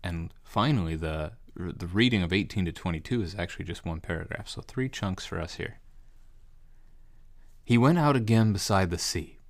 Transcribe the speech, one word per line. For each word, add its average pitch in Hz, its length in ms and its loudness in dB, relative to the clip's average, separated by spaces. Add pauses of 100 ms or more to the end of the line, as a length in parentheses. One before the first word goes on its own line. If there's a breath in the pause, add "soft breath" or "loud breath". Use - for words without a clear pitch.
and 85 300 -6 (100)
finally 104 520 0
the, 78 380 -4 (220)
the 87 320 -8
reading 107 340 4
of 85 100 0
eighteen 95 340 0
to 82 60 -4
twenty-two 90 500 -4
is 90 140 -6
actually 87 300 -8
just 85 180 -10
one 82 160 -6
paragraph, - 480 -8
so - 140 -12
three - 260 -6
chunks 98 380 -6
for 87 160 -6
us 85 140 -8
here. - 240 -10 (1900)
"He 120 140 6
went 147 180 6
out 147 180 4
again 110 380 4
beside 92 380 2
the 85 80 -4
sea - 400 -6 (100)